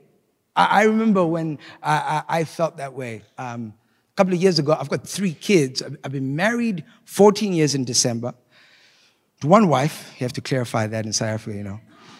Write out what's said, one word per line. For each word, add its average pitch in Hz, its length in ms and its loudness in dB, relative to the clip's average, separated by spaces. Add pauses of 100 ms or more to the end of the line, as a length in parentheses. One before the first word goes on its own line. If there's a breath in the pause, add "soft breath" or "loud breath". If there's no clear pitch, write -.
(540)
I, 175 100 4
I 180 200 4
remember 220 420 4
when 160 320 -2 (240 loud breath)
I, 147 460 -2
I, 160 100 0
I 165 60 0
felt 165 320 -4
that 139 180 -10
way. 117 280 -8 (140)
Um, 120 380 -10 (380)
a - 20 -20
couple 185 200 2
of 165 60 -2
years 180 200 2
ago, 151 180 0
I've 139 100 -8
got 156 160 -6
three 180 300 -4
kids. 143 480 0
I've, 135 220 -12
I've 135 80 -8
been 135 240 -4
married 220 480 -2 (200 soft breath)
fourteen 202 480 4
years 156 220 2
in 135 100 0
December. 120 500 -2 (1040 soft breath)
To 143 80 -2
one 202 180 8
wife, 139 520 -2
you 131 60 -6
have 123 100 -6
to 127 60 -8
clarify 120 460 -2
that 110 200 -6
in 107 60 -8
South 113 160 -2
Africa, 107 280 -6
you 101 80 -10
know. 101 160 -12 (400 loud breath)